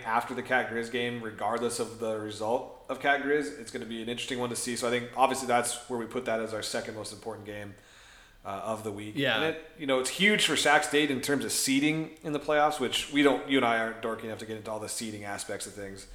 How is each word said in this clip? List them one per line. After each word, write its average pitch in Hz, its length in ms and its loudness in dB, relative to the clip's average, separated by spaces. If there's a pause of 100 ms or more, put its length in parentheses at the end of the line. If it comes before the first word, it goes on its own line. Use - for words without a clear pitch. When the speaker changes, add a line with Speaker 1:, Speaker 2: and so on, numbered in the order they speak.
Speaker 1:
after 117 300 0
the 120 80 -4
Cat 123 280 2
Grizz 113 200 -2
game, 120 320 -2
regardless 110 580 -2
of 110 200 -6
the 110 180 -2
result 107 720 -2
of 131 120 -6
Cat 139 220 4
Grizz. 147 380 0
It's 110 100 -14
gonna 117 160 -8
be 113 160 -6
an 110 60 -6
interesting 120 320 -4
one 123 100 0
to 113 60 -4
see. 120 200 -2
So 120 120 0
I - 20 2
think 120 260 0
obviously 127 300 2
that's 120 300 2 (120)
where 123 100 -4
we 110 80 -4
put 120 180 -6
that 113 160 0
as 110 120 -4
our 107 100 -4
second 113 340 -6
most 107 160 -10
important 101 340 -10
game, 104 280 -10 (720)
uh, 95 40 -10 (160)
of 107 180 -4
the 110 80 -4
week. 104 260 -8
Speaker 2:
Yeah. 131 200 2
Speaker 1:
And 127 80 2
it, 160 340 -4
you 151 80 -8
know, 131 140 4
it's 127 100 -2
huge 202 340 4
for 147 120 2
Sac 151 260 6
State 147 300 4
in 123 80 -2
terms 139 240 0
of 101 80 -2
seeding 151 580 2 (140)
in 156 80 -4
the 143 80 -2
playoffs, 151 400 4
which - 320 0
we 143 100 6
don't, 135 260 6
you 135 100 4
and 123 60 4
I 117 140 6
aren't 110 240 -2
dorky 110 220 -4
enough 110 160 -6
to 110 60 -10
get 110 100 -6
into 107 160 -10
all 107 80 -6
the 104 80 -8
seeding 107 340 -6
aspects 101 420 -6
of 95 100 -12
things 98 400 -10